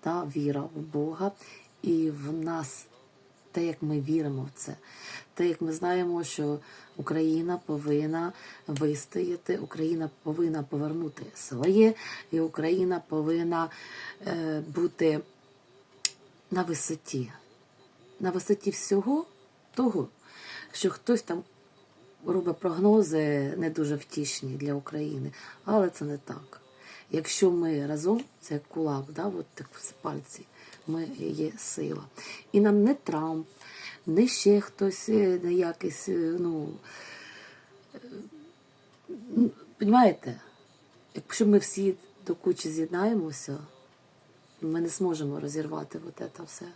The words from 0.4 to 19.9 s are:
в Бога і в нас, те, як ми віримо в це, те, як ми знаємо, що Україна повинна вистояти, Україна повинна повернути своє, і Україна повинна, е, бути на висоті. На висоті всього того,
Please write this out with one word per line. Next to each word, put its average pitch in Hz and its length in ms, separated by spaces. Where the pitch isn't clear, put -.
в 151 180
Бога 160 520
і 160 280
в 147 240
нас, 160 520
те, 170 140
як 160 160
ми 151 200
віримо 143 420
в 139 160
це, - 160
те, 175 140
як 165 140
ми 165 100
знаємо, 175 520
що 147 360
Україна 160 680
повинна 156 680
вистояти, 160 920
Україна 160 520
повинна 160 400
повернути 151 600
своє, 190 580
і 165 80
Україна 170 680
повинна, 165 600
е, 160 360
бути 165 460
на 180 120
висоті. 156 680
На 185 120
висоті 202 380
всього 202 560
того, 214 340